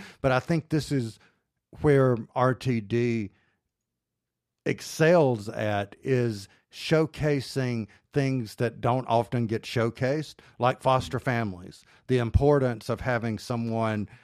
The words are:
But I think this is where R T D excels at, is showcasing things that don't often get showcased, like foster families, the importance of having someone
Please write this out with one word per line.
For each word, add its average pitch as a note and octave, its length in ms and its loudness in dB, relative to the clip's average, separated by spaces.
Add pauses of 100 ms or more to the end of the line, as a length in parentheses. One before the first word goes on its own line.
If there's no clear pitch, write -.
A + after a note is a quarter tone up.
(200)
But C3+ 120 2
I B2+ 80 2
think E3 280 -2
this D3+ 220 -2
is B2 280 -2 (600)
where C3+ 360 6 (180)
R B2+ 200 4
T B2 260 -2
D A2+ 500 -2 (1300)
excels C#3 840 2
at, G#2+ 540 -4
is A#2+ 460 0 (240)
showcasing C#3 1120 -2 (260)
things C3 440 -2
that A#2 240 -4
don't B2+ 260 0
often A#2 400 0
get G#2+ 160 -4
showcased, B2+ 720 -2 (220)
like B2 240 0
foster C3 380 0
families, G2 640 -4 (240)
the C3 100 2
importance B2+ 680 2
of G#2+ 120 -4
having A2+ 380 -2
someone A2+ 680 -4 (160)